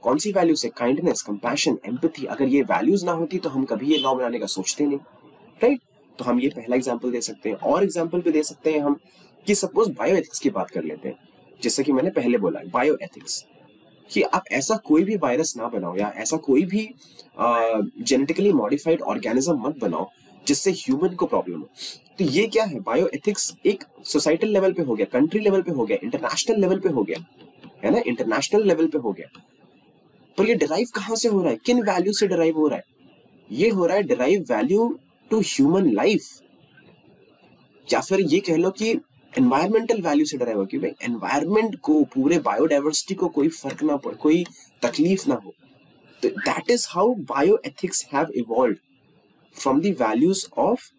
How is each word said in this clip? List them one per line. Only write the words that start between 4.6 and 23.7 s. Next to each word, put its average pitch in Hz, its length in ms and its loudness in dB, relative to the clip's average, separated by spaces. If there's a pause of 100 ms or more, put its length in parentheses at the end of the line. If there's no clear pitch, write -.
नहीं, 143 140 -2 (640)
right? 269 160 4 (400)
तो 123 60 -6
हम 123 140 2
ये 135 100 0
पहला 123 260 -4
example 123 360 -2
दे 120 100 -4
सकते 113 280 -6
हैं। 104 60 -4
और 160 280 0
example 170 380 -2
भी 175 100 0
दे 151 120 2
सकते - 300 -2
हैं 151 60 2
हम 143 160 2 (520)
कि 202 80 4
suppose 196 340 0
bioethics 156 500 -2
की 139 100 2
बात 95 220 -6
कर 80 120 -6
लेते 76 260 -10
हैं, 62 80 -12 (460)
जैसे 123 200 0
कि 143 80 0
मैंने 127 180 2
पहले 120 280 0
बोला 92 220 -2 (140)
bioethics, - 720 -4 (680)
कि 214 100 -2
आप - 300 -2
ऐसा 175 240 0
कोई 165 280 2
भी 214 120 -2
virus 147 420 -2
ना 117 100 -6
बनाओ 92 300 -6
या 104 180 -4
ऐसा - 220 -4
कोई 147 280 2
भी, 214 240 -4 (500)
अ, 117 400 2 (220)
genetically 156 520 0
modified 143 480 0
organism 113 680 -2
मत - 100 -6
बनाओ 87 320 -4 (380)
जिससे 143 240 0
human 160 380 -2
को 175 160 -2
problem 90 340 -4
हो। 71 100 -14 (500)
तो 196 40 0
ये 170 240 2
क्या 220 160 2
है? 156 160 -4
Bioethics - 760 -2 (120)
एक 202 180 0 (200)